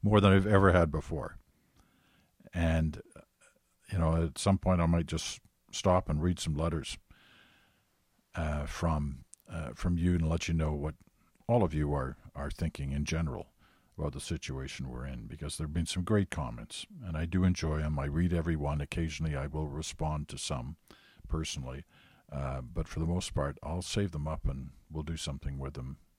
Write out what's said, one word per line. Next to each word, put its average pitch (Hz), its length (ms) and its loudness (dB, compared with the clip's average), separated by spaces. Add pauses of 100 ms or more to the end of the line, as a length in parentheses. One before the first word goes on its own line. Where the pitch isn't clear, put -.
more 104 200 6
than 98 100 10
I've 98 160 8
ever 98 240 8
had 85 200 6
before. 76 460 -4 (1160)
And, 82 480 2 (920)
you 101 80 -2
know, 82 240 2
at 78 140 -4
some 98 200 4
point 92 240 2
I 82 40 4
might 85 200 4
just - 340 -6 (320)
stop 90 380 2
and 76 120 0
read 87 180 2
some 78 160 -2
letters, 80 420 -2 (1400)
uh, 73 320 -2
from, 73 580 -2 (260)
uh, 80 220 -6
from 87 240 0
you 87 160 4
and 80 160 4
let 82 180 0
you 85 60 0
know 76 200 2
what 73 220 -4 (520)
all 120 160 6
of 80 100 0
you 76 200 0
are, 65 220 -2 (200)
are 71 160 -6
thinking 73 400 -4
in 73 120 0
general 80 440 -2 (500)
about 73 160 -4
the - 80 -8
situation 67 680 -6
we're 62 180 -8
in, 62 220 -10
because 76 300 -10
there 78 100 -4
have 73 60 -8
been 82 120 0
some 92 180 -4
great 101 260 4
comments, 58 560 -8 (200)
and 82 120 -4
I 82 80 -2
do 90 180 2
enjoy 82 360 2
them. 76 200 0
I 69 60 -2
read 82 260 2
every 82 240 0
one. 73 240 -2
Occasionally 78 560 -2
I 69 120 -4
will 76 200 -4
respond 76 640 -6
to 67 80 -10
some 76 400 -6 (500)
personally, 69 560 -6 (480)
uh, 67 300 -4
but 71 260 -4
for - 120 -6
the 80 60 0
most 87 280 -2
part, 71 280 -2
I'll 87 200 -4
save 101 300 -2
them 76 160 -4
up 78 200 -2
and 67 220 -4 (200)
we'll 78 140 -6
do 80 140 -6
something 69 400 -6
with 67 160 -8
them 65 240 -10 (220)